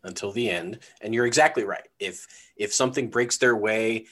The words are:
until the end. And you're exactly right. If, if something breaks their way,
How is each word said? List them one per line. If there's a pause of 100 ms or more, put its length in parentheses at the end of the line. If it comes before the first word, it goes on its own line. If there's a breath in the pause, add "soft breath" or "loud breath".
until
the
end. (220 soft breath)
And
you're
exactly
right. (120)
If, (300 loud breath)
if
something
breaks
their
way,